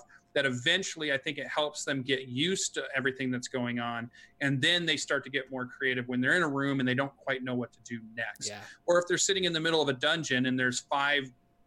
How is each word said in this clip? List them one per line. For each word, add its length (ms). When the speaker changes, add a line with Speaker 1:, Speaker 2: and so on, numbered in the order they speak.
Speaker 1:
that 120
eventually 680
I 60
think 200
it 100
helps 380
them 180
get 240
used 480
to 80
everything 360
that's 160
going 320
on. 320
And 200
then 240
they 120
start 260
to 60
get 200
more 160
creative 420
when 140
they're 140
in 80
a 40
room 340
and 60
they 60
don't 240
quite 260
know 120
what 180
to 80
do 180
next. 340
Speaker 2:
Yeah. 100
Speaker 1:
Or 140
if 80
they're 100
sitting 280
in 80
the 80
middle 200
of 80
a 40
dungeon 520
and 140
there's 220
five 500